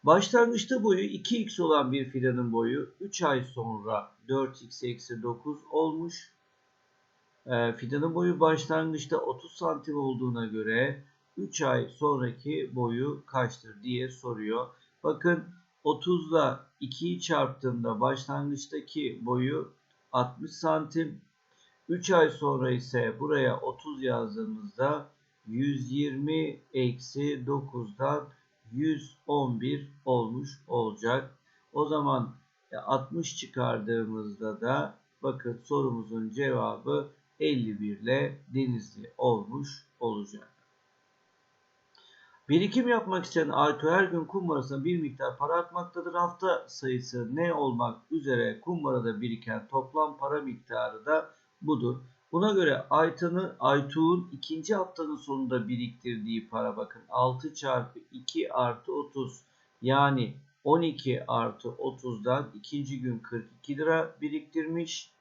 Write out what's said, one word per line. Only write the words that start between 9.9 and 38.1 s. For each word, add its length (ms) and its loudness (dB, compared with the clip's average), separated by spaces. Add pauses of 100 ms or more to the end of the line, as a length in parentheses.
olduğuna 480 -2
göre 580 0 (340)
üç 240 -6
ay 280 2
sonraki 840 -2
boyu 500 0
kaçtır 580 -4
diye 260 -2
soruyor. 580 -4 (360)
Bakın 400 2 (400)
otuzla 840 2 (120)
ikiyi 420 -4
çarptığımda 800 0
başlangıçtaki 1200 -4
boyu 500 0 (400)
altmış 400 -2
santim. 680 -2 (680)
Üç 220 0
ay 180 8
sonra 420 0
ise 480 0
buraya 400 2
otuz 440 -8
yazdığımızda 1040 -2 (380)
yüz 440 -2
yirmi 680 -2 (140)
eksi 720 -2
dokuzdan 800 -2 (440)
yüz 460 -2 (100)
on 340 2
bir 300 -4 (140)
olmuş 640 0
olacak. 680 0 (360)
O 120 2
zaman, 500 0 (360)
e, 60 -8
altmış 600 -2
çıkardığımızda 1200 -2
da 360 0 (260)
bakın 400 -4
sorumuzun 640 -2
cevabı 800 -2 (320)
elli 400 0
bir 200 -4
ile 480 0